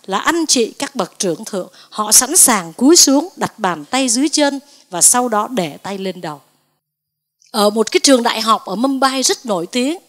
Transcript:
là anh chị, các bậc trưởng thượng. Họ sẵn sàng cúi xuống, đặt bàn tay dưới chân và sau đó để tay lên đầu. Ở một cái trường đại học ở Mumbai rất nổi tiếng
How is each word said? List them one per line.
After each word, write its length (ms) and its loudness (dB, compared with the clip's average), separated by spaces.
là 120 -4
anh 280 0
chị, 260 0
các 240 -8
bậc 220 -6
trưởng 260 -4
thượng. 240 -8
Họ 220 -4
sẵn 240 2
sàng 360 2
cúi 240 6
xuống, 400 4
đặt 220 -6
bàn 260 -4
tay 240 -2
dưới 200 0
chân 320 0
và 120 -2
sau 260 2
đó 200 -2
để 280 -4
tay 220 -10
lên 220 -8
đầu. 200 -12
Ở 200 2
một 220 -2
cái 80 2
trường 220 4
đại 180 -2
học 240 0
ở 100 -6
Mumbai 480 0
rất 240 -2
nổi 200 -2
tiếng 320 -4